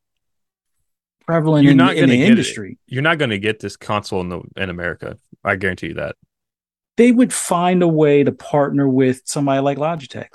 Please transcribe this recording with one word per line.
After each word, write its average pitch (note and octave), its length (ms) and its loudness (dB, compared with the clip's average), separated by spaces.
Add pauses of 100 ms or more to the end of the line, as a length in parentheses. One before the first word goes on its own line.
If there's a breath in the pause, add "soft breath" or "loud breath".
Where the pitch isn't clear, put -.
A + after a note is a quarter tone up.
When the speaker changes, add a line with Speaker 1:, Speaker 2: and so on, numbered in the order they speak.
(1300)
Speaker 1:
prevalent D#3 380 2
Speaker 2:
You're C#3+ 80 6
Speaker 1:
in, C#3 60 4
Speaker 2:
not - 180 4
Speaker 1:
in D#3 60 0
Speaker 2:
gonna C3+ 120 4
Speaker 1:
the B2 40 4
Speaker 2:
get D3 100 2
it. A3 40 6
Speaker 1:
industry. B2 460 -2 (100)
Speaker 2:
You're B2+ 140 -6
not E3 160 0
gonna A#2 200 -2
get G#2+ 220 -4
this - 180 -12
console G2+ 440 -6
in F2+ 80 -8
the, F2 120 -10 (160)
in F#2+ 120 -6
America. F2 480 -8 (260)
I G2+ 120 -2
guarantee F#2 320 -6
you D#2+ 80 -10
that. D2 200 -10 (800)
Speaker 1:
They A#3+ 160 4
would A#3+ 220 2
find F3+ 480 0
a F3 60 4
way D3 360 4
to C3 80 0
partner C#3 560 -2
with B2+ 380 0
somebody C#3 360 -2
like C3+ 160 -2
Logitech. C#3+ 580 -8